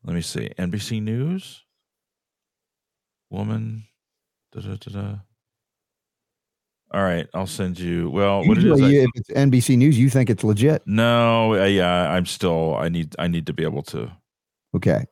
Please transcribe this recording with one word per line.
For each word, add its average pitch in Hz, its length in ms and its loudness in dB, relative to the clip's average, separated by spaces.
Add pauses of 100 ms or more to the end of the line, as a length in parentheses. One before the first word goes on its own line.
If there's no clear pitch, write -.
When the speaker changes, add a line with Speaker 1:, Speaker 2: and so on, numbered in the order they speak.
Speaker 1:
Let 82 120 -10
me 85 60 -2
see. - 380 -8
N - 120 -4
B 107 100 -6
C 113 180 -8
News? 127 640 -6 (1700)
Woman. 110 540 -8 (640)
Da, 90 120 -14
da, 98 120 -10
da, - 160 -14
da. 101 260 -8 (1700)
All 98 120 -2
right, 87 320 -2
I'll 92 120 -4
send 90 320 -6
you. 85 320 -4
Well, 101 340 0
what 208 140 4
it 170 60 4
is, - 0 -
Speaker 2:
Usually, 143 200 4
Speaker 1:
I 135 40 6
Speaker 2:
you, 143 140 6
if 127 120 2
it's - 160 -12
N 139 200 2
B 127 100 4
C 127 160 2
News, 135 200 6
you 127 140 4
think 123 180 2
it's 107 140 0
legit. 117 460 2
Speaker 1:
No, 113 680 2
uh, 98 120 2
yeah, 90 440 2
I'm 90 160 0
still. 82 480 -2
I 76 140 -4
need, 85 280 -6
I 85 120 -4
need 82 180 -4
to 80 60 -8
be 82 100 -6
able 69 220 -4
to 62 260 -10 (640)
Speaker 2:
Okay. 95 380 0